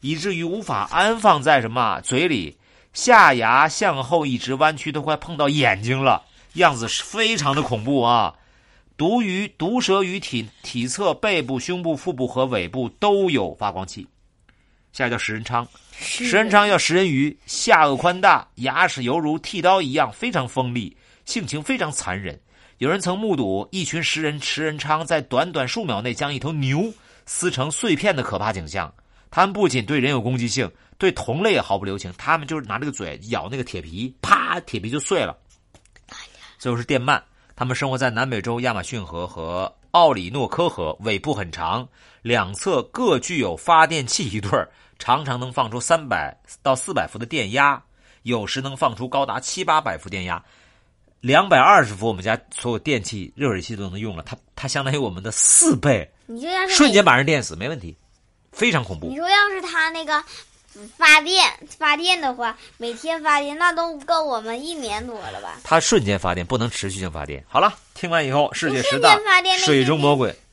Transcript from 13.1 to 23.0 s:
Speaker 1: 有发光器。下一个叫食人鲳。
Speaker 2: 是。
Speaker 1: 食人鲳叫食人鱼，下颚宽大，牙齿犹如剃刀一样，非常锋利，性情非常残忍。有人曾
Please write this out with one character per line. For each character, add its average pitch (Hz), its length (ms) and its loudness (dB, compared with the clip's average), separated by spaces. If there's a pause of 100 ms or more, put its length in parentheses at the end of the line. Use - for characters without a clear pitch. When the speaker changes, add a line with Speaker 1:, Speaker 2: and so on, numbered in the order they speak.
Speaker 1:
有 98 260 0
发 104 160 -2
光 95 140 -8
器。 92 220 -16 (880)
下 127 140 -2
一 - 20 0
个 117 60 0
叫 113 40 -4
食 - 140 -4
人 113 100 -6
鲳。 120 240 -2 (320)
Speaker 2:
是。 - 260 -6
Speaker 1:
食 240 120 0
人 220 120 2
鲳 208 180 6
叫 196 100 4
食 - 180 2
人 190 140 4
鱼， 143 360 0
下 170 400 4
颚 139 120 2
宽 180 240 0
大， 175 340 6
牙 135 320 0
齿 131 160 -4
犹 131 160 0
如 156 180 -2
剃 175 240 -8
刀 185 200 4
一 139 100 -4
样， 139 200 2
非 240 200 -6
常 139 160 -2
锋 123 260 -2
利， 110 220 -6 (300)
性 208 200 -6
情 147 160 -6
非 262 160 -2
常 156 140 -2
残 95 260 -6
忍。 95 220 -10 (380)
有 131 120 -2
人 196 100 0
曾 185 180 -2